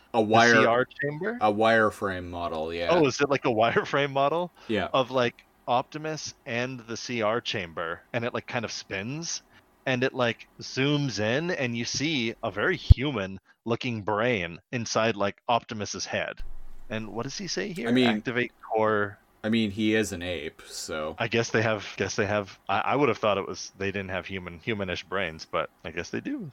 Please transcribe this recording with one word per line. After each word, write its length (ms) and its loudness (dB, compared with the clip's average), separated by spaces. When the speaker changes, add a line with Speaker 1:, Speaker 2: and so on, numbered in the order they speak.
Speaker 1:
a 60 4
wire, 340 8
Speaker 2:
the 80 8
C 40 6
R 200 4
chamber. 380 -4
Speaker 1:
a 120 6
wireframe 760 4
model, 440 -4
yeah. 180 -2
Speaker 2:
Oh, 160 6
is 140 0
it, 100 2
like, 140 0
a 40 4
<laughs> 0 -
wireframe 640 2
model? 420 0
Speaker 1:
Yeah. 240 0
Speaker 2:
Of, 180 2
like, 340 0
Optimus 680 -2
and 340 -4
the 160 -8
C 260 -4
R 180 2
chamber, 600 -6
and 120 -2
it, 100 -4
like, 120 -6
kind 180 -4
of 80 -6
spins, 680 -8
and 160 0
it, 120 0
like, 340 0
zooms 600 0
in, 320 2
and 240 -2
you 80 -2
see 580 0
a 80 -2
very 260 0
human-looking 1300 -2
brain 560 0
inside, 420 0
like, 220 0
Optimus's 580 -2
head. 340 -4
And 180 -6
what 140 -6
does 160 -8
he 80 -8
say 260 -4
here? 160 -6
Speaker 1:
I 40 2
mean, 160 6
Speaker 2:
"Activate 440 -2
core." 460 2
Speaker 1:
I 80 -2
mean, 200 2
he 240 0
is 180 2
an 100 -8
ape, 440 -6
so. 520 -6
Speaker 2:
I 100 -2
guess 220 0
they 100 2
have, 260 0
guess 180 -2
they 80 2
have, 420 -2
I, 140 0
I 160 2
would 140 4
have 80 -2
thought 180 2
it 100 -2
was, 300 -10
they 160 -2
didn't 160 -4
have 180 -4
human, 320 -8
humanish 480 -4
brains, 440 -4
but 180 0
I 60 -8
guess 180 -6
they 140 -4
do. 300 -6